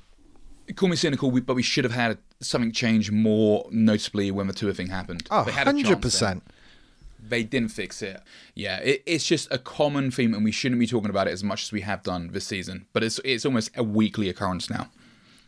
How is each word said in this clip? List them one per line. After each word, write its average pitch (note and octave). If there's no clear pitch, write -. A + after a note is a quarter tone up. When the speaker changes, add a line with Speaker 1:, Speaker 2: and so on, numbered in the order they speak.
Speaker 1:
Call G3
me E3+
cynical, C#3
we, B2
but B2+
we B2
should -
have A#2
had A#2+
something A#2
change A2
more G#2+
noticeably G#2+
when G2
the G2
Tua G2
thing F2+
happened. F#2
Speaker 2:
Oh, G3+
Speaker 1:
They G#2+
had C#3
a C#4
chance C#4+
then. C#4+
Speaker 2:
hundred F3
percent. G2+
Speaker 1:
They A#2
didn't A2+
fix -
it. F#2+
Yeah, F#2+
it, C3+
it's D#3+
just -
a C3+
common C#3
theme, A#2
and G#2
we A2
shouldn't B2+
be A#2
talking G#2+
about G2
it D#2+
as F#2
much G2+
as -
we G#2
have G2
done F2
this F#2+
season. F#2
But A2
it's, A2+
it's B2+
almost B2
a B2
weekly G#2+
occurrence F2+
now. -